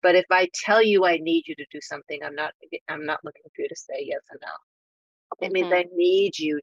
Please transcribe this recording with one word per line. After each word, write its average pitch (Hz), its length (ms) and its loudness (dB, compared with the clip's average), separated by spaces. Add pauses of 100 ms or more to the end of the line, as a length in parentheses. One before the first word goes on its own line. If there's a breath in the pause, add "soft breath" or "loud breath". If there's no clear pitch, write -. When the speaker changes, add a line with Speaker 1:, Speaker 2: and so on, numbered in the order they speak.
Speaker 1:
But 180 120 6
if 180 140 6
I 185 240 4
tell 214 280 2
you 202 240 4
I 170 120 2
need 165 300 0
you 156 80 -10
to 143 160 -14
do 147 100 -12
something, 147 420 -12
I'm 147 120 -10
not, 151 180 -6 (360)
I'm 156 160 -10
not 151 180 -4
looking - 200 -16 (120)
for - 60 -8
you 139 80 -4
to - 60 -14
say 135 300 -10
yes 139 160 -8 (100)
or - 100 -20
no. - 1040 -16
It 190 40 -4
means 180 200 0
I 180 120 2
Speaker 2:
Mm-hmm. 180 140 -8
Speaker 1:
need 185 420 2
you 151 220 -2